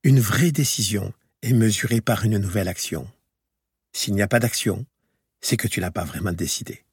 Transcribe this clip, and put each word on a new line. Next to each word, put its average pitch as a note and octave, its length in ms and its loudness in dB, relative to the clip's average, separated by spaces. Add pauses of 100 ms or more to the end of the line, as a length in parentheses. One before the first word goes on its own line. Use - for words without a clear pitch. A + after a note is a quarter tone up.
Une C3+ 160 6
vraie C3 320 2
décision G#2 600 -2 (280)
est A#2+ 120 0
mesurée A2 480 2
par G#2+ 220 0
une A2 140 2
nouvelle F#2+ 300 -2
action. D#2+ 440 -6 (800)
S'il - 220 -2
n'y G2+ 60 2
a G2 60 2
pas A#2+ 120 4
d'action, A#2+ 460 -2 (560)
c'est - 160 0
que - 100 -4
tu - 120 -2
n'as F2+ 120 -4
pas F2+ 120 -4
vraiment F2+ 280 -6
décidé. - 600 -6